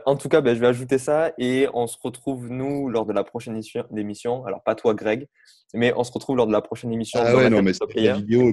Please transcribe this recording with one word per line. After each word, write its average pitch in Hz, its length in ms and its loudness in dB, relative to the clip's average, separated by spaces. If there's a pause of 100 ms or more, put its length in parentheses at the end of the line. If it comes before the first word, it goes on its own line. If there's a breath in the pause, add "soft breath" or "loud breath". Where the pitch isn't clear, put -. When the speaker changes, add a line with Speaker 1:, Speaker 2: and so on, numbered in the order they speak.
Speaker 1:
en 139 80 4
tout 143 140 -6
cas, 156 120 4
ben, 120 140 4
je 113 60 -2
vais 120 80 4
ajouter 127 300 0
ça 156 380 0
et 127 380 0
on 117 140 -2
se - 120 -14
retrouve, 127 480 -8
nous, 135 400 -4
lors 110 180 0
de 107 60 -2
la 101 120 0
prochaine 113 300 -10
émission, 113 300 -8 (120)
émission. 107 480 -6
Alors, 95 180 -8
pas 113 140 0
toi, 110 180 2
Greg, 107 320 -4 (480 soft breath)
mais 120 220 2
on 123 80 0
se - 80 -14
retrouve 131 240 -4
lors 120 100 4
de 107 60 0
la 104 80 2
prochaine 117 320 -8
émission 113 280 -4
Speaker 2:
Ah 117 120 4
Speaker 1:
dans 123 60 6
Speaker 2:
ouais, 127 60 6
Speaker 1:
la 120 60 6
Speaker 2:
non, 110 60 4
Speaker 1:
tête 98 80 4
Speaker 2:
mais 95 80 4
Speaker 1:
de - 40 -4
Speaker 2:
c'est - 120 2
Speaker 1:
Player. 110 220 2
Speaker 2:
la - 80 0
vidéo, 113 340 4